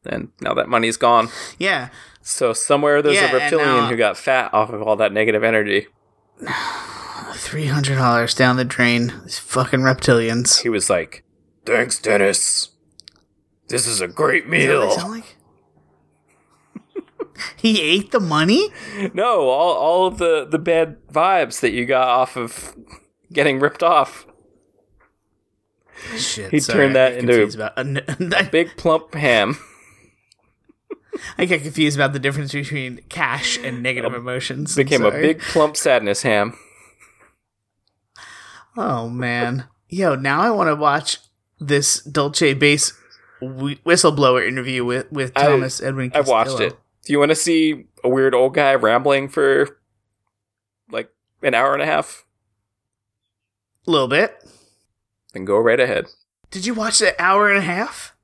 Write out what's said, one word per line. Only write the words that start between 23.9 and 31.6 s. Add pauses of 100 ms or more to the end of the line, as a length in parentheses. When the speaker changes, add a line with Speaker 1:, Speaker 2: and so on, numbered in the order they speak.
Speaker 2:
Shit,
Speaker 1:
He
Speaker 2:
sorry,
Speaker 1:
turned
Speaker 2:
I
Speaker 1:
that
Speaker 2:
get
Speaker 1:
into
Speaker 2:
confused
about,
uh,
n-,
<laughs>
Speaker 1:
a
big
plump
ham. (1800)
Speaker 2:
I
get